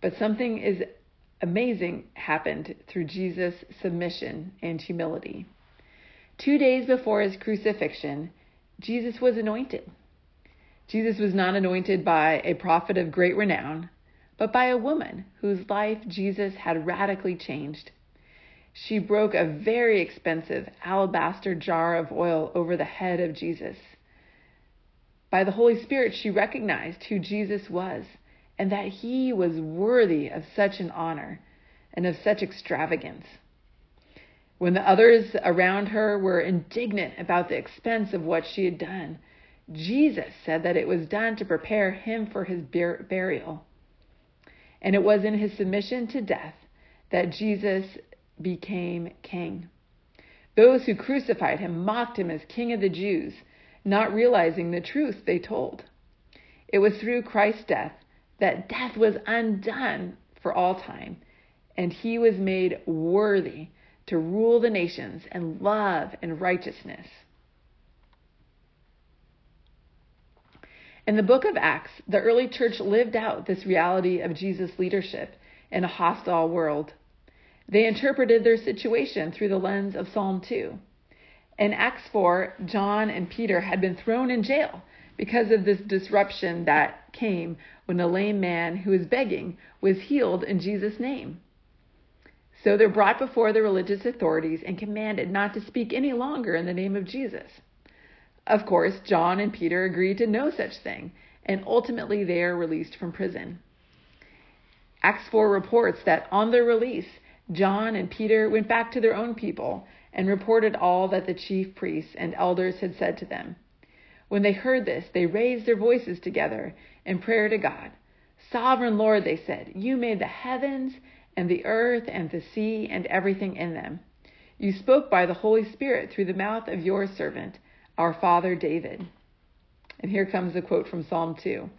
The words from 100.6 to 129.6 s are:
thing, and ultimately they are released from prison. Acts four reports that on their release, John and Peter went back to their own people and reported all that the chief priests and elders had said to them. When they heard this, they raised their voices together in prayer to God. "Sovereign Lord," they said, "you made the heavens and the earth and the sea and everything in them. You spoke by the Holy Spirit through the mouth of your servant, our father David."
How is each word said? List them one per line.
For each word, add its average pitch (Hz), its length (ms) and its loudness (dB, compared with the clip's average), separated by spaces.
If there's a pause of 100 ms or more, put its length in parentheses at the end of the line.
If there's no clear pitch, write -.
thing, - 300 -12 (340)
and 190 180 -2
ultimately 226 600 0
they 175 180 0
are 175 140 0
released 165 400 -4
from 175 160 -8
prison. 180 480 -8 (1400)
Acts - 300 2
four 214 180 6
reports 202 580 2
that 160 260 4
on 214 180 2
their 240 140 6
release, 233 420 0 (460)
John 196 420 0
and 185 160 -4
Peter 220 400 2
went 214 160 2
back 233 260 0
to 254 80 -2
their 226 140 4
own 226 220 -4
people - 500 -6 (260)
and 185 140 0
reported 208 480 2
all 180 340 2
that 185 180 0
the 180 80 -2
chief 190 420 -4
priests 160 400 -6
and 165 180 -6
elders 180 460 0
had 185 160 -6
said - 220 -2
to - 80 -12
them. - 280 -10 (720)
When 202 140 0
they 202 100 4
heard 247 340 2
this, 170 260 -4
they 180 140 2
raised 226 400 0
their 233 100 4
voices 220 420 2
together - 560 -4 (300)
in 185 140 -2
prayer 214 320 2
to 220 80 0
God. - 340 -4 (580)
"Sovereign 240 460 2
Lord," 214 260 4
they 165 140 -2
said, - 400 -10
"you 247 220 -2
made 233 200 -2
the 190 80 -2
heavens 262 680 -6 (420)
and 175 120 -2
the 175 180 0
earth 233 420 0
and 165 220 -6
the 170 100 -6
sea 214 480 -4
and 180 180 -6
everything 190 480 -2
in 170 200 -6
them. 160 260 -10 (580)
You 202 140 0
spoke 269 380 4
by 180 160 4
the 175 80 0
Holy 220 280 4
Spirit 254 480 -2
through 202 140 0
the 185 100 -2
mouth 214 340 -4
of 190 120 -6
your 196 260 0
servant, 190 520 -8 (400)
our 165 160 2
father 175 400 4
David." 165 520 -4 (920)